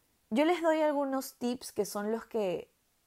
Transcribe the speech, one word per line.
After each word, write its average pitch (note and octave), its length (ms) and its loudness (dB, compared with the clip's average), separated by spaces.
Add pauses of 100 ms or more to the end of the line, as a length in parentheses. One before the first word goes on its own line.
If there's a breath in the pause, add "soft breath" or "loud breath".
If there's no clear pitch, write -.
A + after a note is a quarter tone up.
(300)
yo B3 140 4
les E4+ 180 4
doy D#4+ 180 4
algunos C#4 540 0
tips B3 360 -6
que G3+ 140 -2
son G#3 260 -4
los A3+ 140 -4
que F#3 440 -4 (380)